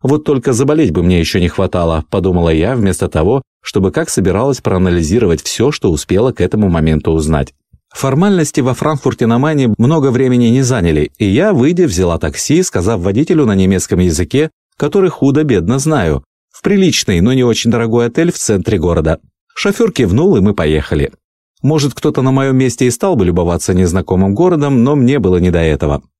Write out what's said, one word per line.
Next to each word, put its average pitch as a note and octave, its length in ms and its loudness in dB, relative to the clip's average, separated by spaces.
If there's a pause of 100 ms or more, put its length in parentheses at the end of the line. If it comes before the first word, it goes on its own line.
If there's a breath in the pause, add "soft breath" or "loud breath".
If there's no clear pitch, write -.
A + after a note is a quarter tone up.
«Вот D3+ 220 0
только C3+ 300 -2
заболеть C#3 380 0
бы E2+ 120 0
мне F2+ 160 2
еще E2+ 200 -2
не F2 80 0
хватало», E2+ 640 -2
подумала F2+ 400 0
я, E2 260 0
вместо G2 320 -2
того, G2+ 340 0 (220)
чтобы, F#2+ 280 -2
как D#3+ 180 -4
собиралась, G#2+ 520 -2
проанализировать F2+ 800 0
все, C3 300 -2
что G2+ 200 -2
успела F2+ 400 0
к D2+ 100 -6
этому G2+ 280 0
моменту D#2+ 420 0
узнать. D2+ 420 -2 (400)
Формальности D#3 680 0
во B2+ 120 0
Франкфурте C3+ 540 -2
на A#2 100 2
Майне C3+ 400 0
много C#3 340 2
времени B2 340 2
не A#2+ 160 2
заняли, E2+ 560 0
и G#2+ 80 -2
я, D#3 280 2
выйдя, E3+ 320 2
взяла F2 320 0
такси, C3 460 -2
сказав G2 380 -2
водителю C3+ 440 0
на G#2+ 80 2
немецком F#2+ 460 0
языке, F2+ 500 0 (280)
который F3+ 320 0
худо-бедно C3 680 0
знаю, A#2+ 460 -2 (260)
в - 140 -20
приличный, F3+ 560 0
но A2+ 140 2
не B2+ 100 2
очень A#2+ 260 0
дорогой A#2 380 0
отель E3+ 240 -2
в - 60 -10
центре G2+ 420 -2
города. D#2+ 400 0 (360)
Шофер G#3+ 360 0
кивнул, C3 460 2
и F#2+ 40 2
мы G2+ 120 2
поехали. D#2 580 -2 (500)
Может, C#3+ 320 0
кто-то D3 280 -2
на C3 100 0
моем C3+ 260 0
месте C3 300 0
и A#2+ 40 2
стал F#3+ 240 -2
бы G2+ 100 2
любоваться F2 480 0
незнакомым F#2 600 0
городом, D3 500 2
но D3 120 2
мне C3+ 240 2
было F#2 180 2
не F2 140 2
до E2+ 80 0
этого. D2 420 0 (180)